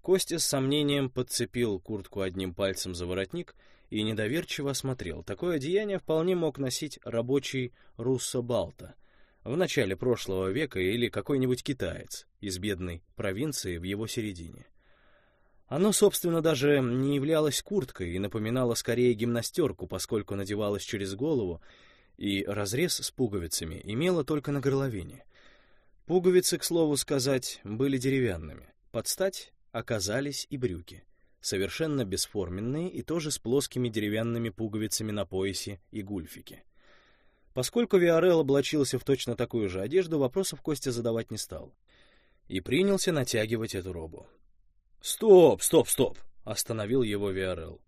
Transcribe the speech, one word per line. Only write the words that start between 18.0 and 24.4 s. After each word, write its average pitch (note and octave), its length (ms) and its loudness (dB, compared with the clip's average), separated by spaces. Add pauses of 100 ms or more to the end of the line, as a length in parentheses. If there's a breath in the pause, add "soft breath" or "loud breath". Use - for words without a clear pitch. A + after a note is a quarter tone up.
и F2+ 80 -4
напоминало A2+ 560 -2
скорее B2 400 2
гимнастёрку, A#2 720 -2
поскольку G2+ 480 -4
надевалось G2+ 480 -2
через G2 320 -6
голову, A#2 480 -2 (540 soft breath)
и G2 280 0
разрез G#2 500 -2
с - 180 -6
пуговицами F#2 720 -4
имело D#3 400 0
только D3 260 -2